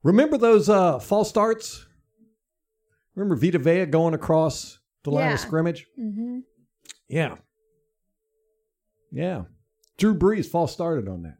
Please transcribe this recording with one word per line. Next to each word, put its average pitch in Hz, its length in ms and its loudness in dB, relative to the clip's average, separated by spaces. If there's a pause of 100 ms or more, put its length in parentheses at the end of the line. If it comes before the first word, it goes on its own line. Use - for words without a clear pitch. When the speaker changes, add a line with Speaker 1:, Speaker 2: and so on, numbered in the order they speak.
Speaker 1:
Remember 262 360 4
those, 220 320 4
uh, 180 300 4
false 208 300 0
starts? 220 560 -2 (1300)
Remember 190 200 0
Vita 170 240 0
Vea 170 260 2
going 160 280 0
across 160 680 -2 (240)
the 143 80 -6
line 160 140 0
of 156 60 0
Speaker 2:
Yeah. - 60 -2
Speaker 1:
scrimmage? 165 500 -4 (120)
Speaker 2:
Mm-hmm. 233 400 -8 (720)
Speaker 1:
Yeah. 151 260 -4 (1800)
Yeah. 170 320 -6 (540)
Drew 214 180 2
Brees 185 300 2
false 170 280 -2
started 160 340 -4
on 87 160 -10
that. 82 160 -18